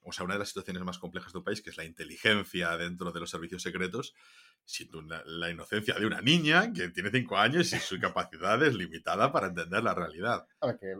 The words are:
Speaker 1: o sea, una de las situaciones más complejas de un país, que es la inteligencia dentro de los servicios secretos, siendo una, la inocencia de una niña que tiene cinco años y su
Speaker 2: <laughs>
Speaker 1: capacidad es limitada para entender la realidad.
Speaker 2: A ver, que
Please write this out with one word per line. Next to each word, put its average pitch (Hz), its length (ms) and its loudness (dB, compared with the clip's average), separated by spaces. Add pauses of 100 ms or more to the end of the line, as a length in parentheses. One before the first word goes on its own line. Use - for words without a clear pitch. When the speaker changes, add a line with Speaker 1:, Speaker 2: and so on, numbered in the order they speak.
Speaker 1:
o 90 80 -14
sea, 92 140 -6
una 90 80 -2
de 101 60 0
las 101 100 -2
situaciones 92 340 -6
más 90 160 -6
complejas 90 360 -10
de 90 60 -6
un 87 40 -18
país, 104 160 -2
que - 80 -16
es - 80 -14
la 82 80 -10
inteligencia 85 920 0
dentro 87 340 -4
de 85 80 -6
los 85 80 -6
servicios 85 340 -8
secretos, 92 520 -4 (500)
siendo - 340 -12
una, 78 280 -10
la 85 240 -4
inocencia 104 480 -2
de 107 80 2
una 95 160 0
niña 170 500 6
que 90 160 -2
tiene 90 220 -4
cinco 113 260 0
años 139 380 6
y 87 40 -2
su 92 220 -4
Speaker 2:
<laughs> - 0 -
Speaker 1:
capacidad 92 600 2
es 139 120 6
limitada 90 560 0
para 113 180 2
entender 87 340 0
la 104 100 2
realidad. 87 540 -2 (160)
Speaker 2:
A 135 60 2
ver, 120 100 -2
que 95 220 -8